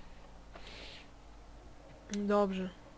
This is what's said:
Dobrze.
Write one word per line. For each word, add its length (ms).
Dobrze. 600